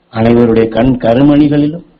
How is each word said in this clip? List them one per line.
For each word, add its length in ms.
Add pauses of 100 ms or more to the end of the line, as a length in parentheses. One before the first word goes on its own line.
(140)
அனைவருடைய 540
கண் 280
கருமணிகளிலும் 920 (140)